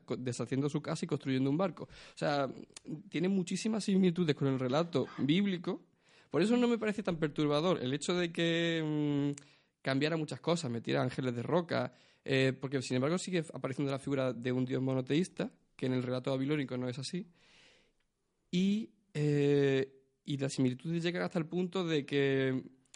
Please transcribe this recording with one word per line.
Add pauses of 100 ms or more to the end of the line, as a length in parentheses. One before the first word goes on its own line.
co-,
deshaciendo
su
casa
y
construyendo
un
barco.
O
sea, (600)
tiene
muchísimas
similitudes
con
el
relato (100)
bíblico. (480)
Por
eso
no
me
parece
tan
perturbador
el
hecho
de
que,
mm, (400)
cambiara
muchas
cosas,
metiera
ángeles
de
roca, (320)
eh,
porque,
sin
embargo,
sigue (100)
apareciendo
la
figura
de
un
dios
monoteísta, (240)
que
en
el
relato
babilónico
no
es
así. (1200)
Y, (240)
eh, (320)
y
las
similitudes
llegan
hasta
el
punto
de
que, (340)